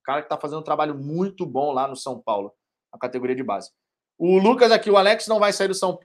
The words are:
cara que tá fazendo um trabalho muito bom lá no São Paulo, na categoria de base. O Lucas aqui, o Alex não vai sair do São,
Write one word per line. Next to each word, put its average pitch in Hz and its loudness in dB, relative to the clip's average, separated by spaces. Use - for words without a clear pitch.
cara 147 -4
que - -14
tá 156 -4
fazendo 156 -8
um 156 -14
trabalho 151 -2
muito 175 -4
bom 139 -4
lá 131 -2
no 131 -10
São 127 -10
Paulo, 101 -6
na 120 -20
categoria 127 -4
de 131 -8
base. 101 -8
O 180 4
Lucas 226 6
aqui, 214 4
o 202 8
Alex 208 2
não 214 2
vai 202 4
sair 196 0
do 190 -2
São, 185 -4